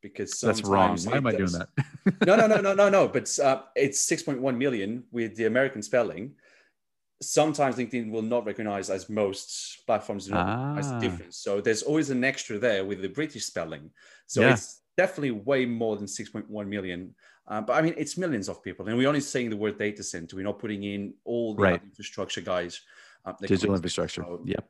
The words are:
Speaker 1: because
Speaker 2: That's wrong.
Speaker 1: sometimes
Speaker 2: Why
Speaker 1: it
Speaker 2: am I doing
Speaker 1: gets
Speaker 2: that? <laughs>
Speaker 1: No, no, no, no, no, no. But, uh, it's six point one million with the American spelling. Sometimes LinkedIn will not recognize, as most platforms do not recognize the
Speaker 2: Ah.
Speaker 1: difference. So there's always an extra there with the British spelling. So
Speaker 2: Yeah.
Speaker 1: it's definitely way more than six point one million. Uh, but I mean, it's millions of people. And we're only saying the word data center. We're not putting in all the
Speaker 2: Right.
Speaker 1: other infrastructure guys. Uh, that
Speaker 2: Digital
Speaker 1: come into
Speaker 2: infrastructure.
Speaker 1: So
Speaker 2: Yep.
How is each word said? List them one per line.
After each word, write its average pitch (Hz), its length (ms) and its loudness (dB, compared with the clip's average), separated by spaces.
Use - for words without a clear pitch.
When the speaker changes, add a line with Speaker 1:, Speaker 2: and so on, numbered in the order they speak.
Speaker 1:
because 101 380 -6
Speaker 2:
That's 110 240 0
wrong. 95 320 6
Speaker 1:
sometimes 85 100 -4
Speaker 2:
Why 117 60 -2
Speaker 1:
it 135 60 2
Speaker 2:
am 135 100 0
I - 20 2
doing 98 120 0
Speaker 1:
gets 87 160 0
Speaker 2:
that? 90 100 -6
<laughs> 196 80 4
Speaker 1:
No, 185 80 8
no, 226 140 8
no, 208 120 6
no, 196 140 2
no, 202 140 8
no. 190 180 8
But, - 320 -2
uh, 135 240 4
it's 135 240 2
six 160 240 0
point 139 160 -2
one 127 180 0
million 120 540 -2
with 113 240 -2
the 113 80 0
American 117 360 2
spelling. 110 540 0
Sometimes 147 540 2
LinkedIn 117 340 -4
will 110 120 -4
not 113 220 -2
recognize, 101 460 -4
as 95 180 -4
most - 800 -4
platforms 104 400 -2
do 98 60 -6
not 90 160 2
recognize 139 420 -2
the 123 60 -4
Speaker 2:
Ah. 113 40 -4
Speaker 1:
difference. 90 380 -4
So 101 240 -2
there's 110 220 2
always 147 260 2
an 123 140 2
extra 127 340 -2
there 104 260 2
with 98 160 -4
the 95 80 -4
British 143 380 -6
spelling. 80 440 -8
So - 160 -2
Speaker 2:
Yeah. 131 120 8
Speaker 1:
it's - 280 -8
definitely 156 320 0
way 123 360 2
more 113 300 -2
than 101 120 -8
six - 220 -10
point 104 200 -10
one 104 180 -8
million. 92 460 -6
Uh, 107 120 -4
but 113 140 0
I 151 60 6
mean, 160 160 2
it's 156 220 -6
millions 135 300 -2
of 90 140 -10
people. 98 260 -10
And 117 100 0
we're 127 100 4
only 147 120 2
saying 127 300 -4
the 107 60 -4
word 104 220 -2
data 107 240 -4
center. 85 340 -10
We're 95 80 -8
not 104 140 -4
putting 104 240 -6
in 101 320 -6
all 117 300 -4
the 107 80 2
Speaker 2:
Right. 92 120 6
Speaker 1:
other 87 100 -4
infrastructure - 580 -10
guys. 90 380 -4
Uh, 92 80 -10
that 98 160 -10
Speaker 2:
Digital 98 200 4
Speaker 1:
come 98 80 4
into - 20 -
Speaker 2:
infrastructure. 87 440 -4
Speaker 1:
So 87 220 -10
Speaker 2:
Yep. - 260 -6